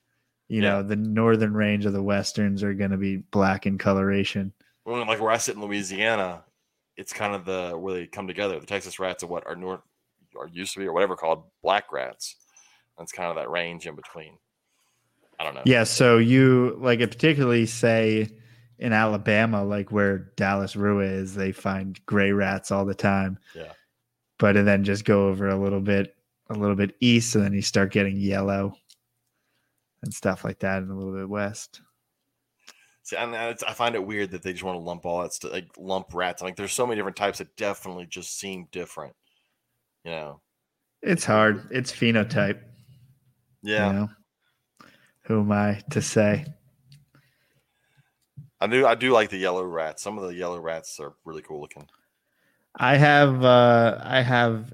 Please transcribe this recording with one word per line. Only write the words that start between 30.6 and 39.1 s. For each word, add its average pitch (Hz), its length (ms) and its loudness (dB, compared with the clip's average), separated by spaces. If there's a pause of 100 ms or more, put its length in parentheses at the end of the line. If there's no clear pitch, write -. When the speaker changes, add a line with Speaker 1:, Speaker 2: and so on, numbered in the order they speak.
Speaker 1:
that, 95 220 -2
and 95 80 -10
a 95 40 -10
little 95 200 -8
bit 95 140 -8
west. 104 520 -8 (1200)
Speaker 2:
See, - 140 -2
and 117 180 0
it's, 117 280 -4
I 110 100 -4
find 117 220 0
it 98 100 -2
weird 101 280 -4
that 90 100 -10
they 92 100 -6
just 90 120 -10
wanna 90 160 -4
lump 87 260 -8
all 87 160 -2
that 85 100 -6
stu-, - 180 -10
like, 90 180 -8 (100)
lump 95 340 -6
rats. 90 300 -4
Like, 90 140 -8
there's 101 160 -8
so 123 140 0
many 117 100 -2
different 98 200 -4
types 101 220 -2
that - 180 -14
definitely 95 500 -8
just - 320 -14
seem 92 340 -12
different, 80 420 -12 (880)